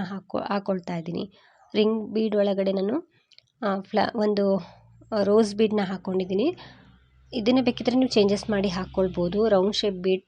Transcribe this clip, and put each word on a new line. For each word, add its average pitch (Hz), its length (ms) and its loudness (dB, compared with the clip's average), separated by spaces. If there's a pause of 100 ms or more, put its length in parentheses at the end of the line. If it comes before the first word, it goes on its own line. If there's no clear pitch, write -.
ಹಾಕೊ-, 190 440 -8
ಹಾಕೊಳ್ತಾ 190 500 -4
ಇದ್ದೀನಿ. 170 280 -6 (500)
ರಿಂಗ್ 220 280 2 (100)
ಬೀಡ್ 214 240 0
ಒಳಗಡೆ 196 360 0
ನಾನು, 196 240 -2 (680)
ಆ, 220 60 -2 (120)
ಫ್ಲ-, 202 340 0
ಒಂದು 214 300 2 (760)
ರೋಸ್ 202 320 4
ಬೀಡ್ನ 208 300 2
ಹಾಕ್ಕೊಂಡಿದ್ದೀನಿ. 190 640 -2 (840)
ಇದನ್ನ 247 300 2
ಬೇಕಿದ್ರೆ 240 340 0
ನೀವು 254 160 2
ಚೇಂಜಸ್ 202 380 2
ಮಾಡಿ 202 180 0
ಹಾಕ್ಕೊಳ್ಬೋದು. 180 680 -2 (100)
ರೌಂಡ್ 202 280 2
ಶೇಪ್ 196 200 -2
ಬೀಡ್, 185 320 0